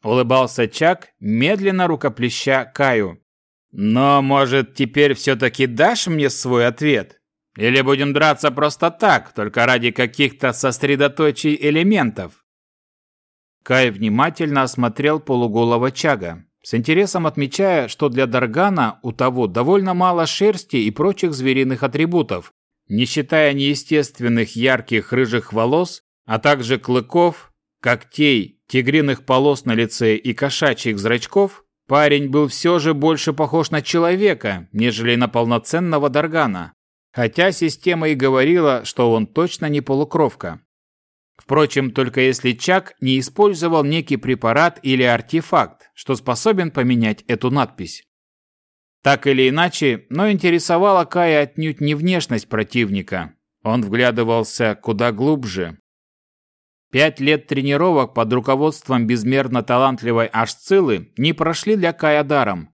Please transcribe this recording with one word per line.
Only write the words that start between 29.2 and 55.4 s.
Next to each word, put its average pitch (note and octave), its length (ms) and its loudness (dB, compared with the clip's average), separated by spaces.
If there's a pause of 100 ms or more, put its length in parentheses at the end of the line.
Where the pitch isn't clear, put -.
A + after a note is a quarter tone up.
полос C3+ 400 2
на A#2 100 0
лице A2+ 420 0
и B2 160 -4
кошачьих B2+ 680 -2
зрачков, A#2+ 640 -2 (240)
парень C#3+ 400 2
был D3 180 2
все E3+ 320 0
же D#3 160 0
больше D#3 380 0
похож D3+ 380 -2
на D3+ 120 -2
человека, E3+ 880 0
нежели A#2 440 0
на A#2+ 120 0
полноценного C#3+ 800 0
Даргана, C3+ 640 -2 (380)
хотя C#3+ 380 0
система E3 600 -2
и D3+ 40 0
говорила, C3+ 720 2
что A#2+ 280 0
он A2+ 140 0
точно E3 400 -4
не D3 140 -2
полукровка. C#3 800 -2 (800)
Впрочем, C#3 540 0
только C3 280 -2
если B2+ 320 0
Чак F#3 480 -2
не C3 180 0
использовал E3 680 0
некий D3 320 -2
препарат B2+ 640 0
или C3 220 2
артефакт, C3 920 -2
что - 220 -6
способен E3+ 540 -2
поменять A#2+ 580 0
эту A#2+ 220 -2
надпись. A#2+ 540 -4 (1000)
Так C#3 240 2
или C3 220 4
иначе, D3+ 600 0
но F#3+ 200 0
интересовала F3 720 2
Кая E3 380 2
отнюдь D#3 380 -6
не D3 140 0
внешность D#3 540 -2
противника. G2 840 -4 (280)
Он A2+ 200 0
вглядывался A2+ 920 0
куда A#2 380 -2
глубже. G#2 640 -4 (1120)